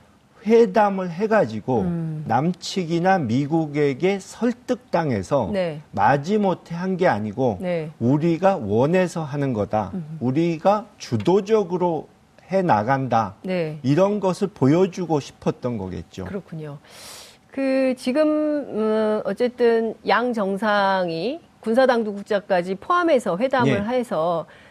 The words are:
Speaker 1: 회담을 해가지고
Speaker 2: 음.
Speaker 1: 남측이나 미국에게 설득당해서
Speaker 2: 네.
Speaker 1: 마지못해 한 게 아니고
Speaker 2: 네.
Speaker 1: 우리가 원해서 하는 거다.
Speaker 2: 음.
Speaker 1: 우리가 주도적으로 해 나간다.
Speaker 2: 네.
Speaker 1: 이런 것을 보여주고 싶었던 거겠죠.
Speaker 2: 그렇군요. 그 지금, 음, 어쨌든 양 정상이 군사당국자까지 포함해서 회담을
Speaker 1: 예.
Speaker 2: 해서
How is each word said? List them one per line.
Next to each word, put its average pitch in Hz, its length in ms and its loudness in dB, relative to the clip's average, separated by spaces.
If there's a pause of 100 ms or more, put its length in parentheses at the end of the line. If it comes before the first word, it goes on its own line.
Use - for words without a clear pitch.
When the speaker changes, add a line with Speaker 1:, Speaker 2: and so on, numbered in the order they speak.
(460)
Speaker 1:
회담을 202 640 4
해가지고 160 720 0
Speaker 2:
음. 160 440 -4
Speaker 1:
남측이나 170 920 0
미국에게 147 1000 0
설득당해서 147 1300 -2
Speaker 2:
네. 156 280 -4 (120)
Speaker 1:
마지못해 165 800 0
한 185 240 -4
게 180 100 2
아니고 107 520 0
Speaker 2:
네. 170 380 -4
Speaker 1:
우리가 165 580 2
원해서 156 680 2
하는 139 320 -2
거다. 104 400 -2
Speaker 2:
음. 160 260 -10
Speaker 1:
우리가 165 680 0 (120)
주도적으로 175 1120 0 (420)
해 190 120 2
나간다. 117 800 2
Speaker 2:
네. 165 400 -4
Speaker 1:
이런 190 380 2
것을 185 280 -2
보여주고 165 720 2
싶었던 - 580 -6
거겠죠. 92 480 -10
Speaker 2:
그렇군요. 156 520 -12 (720)
그 262 460 0
지금, 294 320 0
음, 220 960 0
어쨌든 233 680 0 (120)
양 226 280 2
정상이 196 1080 0 (200)
군사당국자까지 208 1160 0
포함해서 302 640 0
회담을 262 340 2
Speaker 1:
예. 233 240 -2
Speaker 2:
해서 170 500 -2 (240)